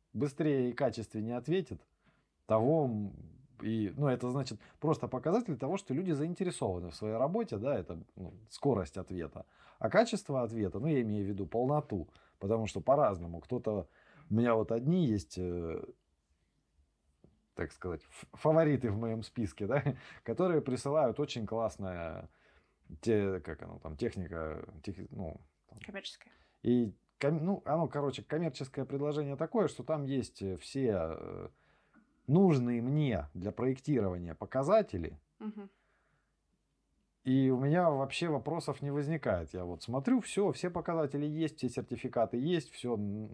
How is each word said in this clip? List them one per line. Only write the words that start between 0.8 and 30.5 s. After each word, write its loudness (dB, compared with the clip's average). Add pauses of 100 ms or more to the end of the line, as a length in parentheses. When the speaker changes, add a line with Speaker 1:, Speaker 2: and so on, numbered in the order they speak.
Speaker 1:
ответит, -2 (680)
того, 6
м, -2 (480)
и, 0
ну, 2
это 2
значит -4 (200)
просто 2
показатель 0
того, -2
что -6
люди 0
заинтересованы -2
в -12
своей -4
работе, 0
да, 0
это, -8 (140)
ну, -12 (160)
скорость 0
ответа. -8 (340)
А 0
качество 2
ответа, -2
ну, -2
я 4
имею 0
в -2
виду -4
полноту, 0 (320)
потому 2
что -4
по-разному. 2
Кто-то, -2 (420)
у 2
меня 6
вот 2
одни 4
есть, 0
э, -4 (1700)
так -4
сказать, -8
ф-, -20
фавориты 4
в 0
моём -2
списке, -4
да, 2
<laughs> -6
которые 2
присылают 0
очень -4
классное, -4 (720)
те-, 2
как -10
оно -14
там, -10
техника, -4 (180)
тех-, -10
ну, -10 (300)
там. -20
Speaker 2:
Коммерческое. -14 (300)
Speaker 1:
И 4 (260)
ком-, 0
ну, 0
оно, 0
короче, -4
коммерческое -4
предложение -2
такое, 0
что -6
там -2
есть, -2
э, -2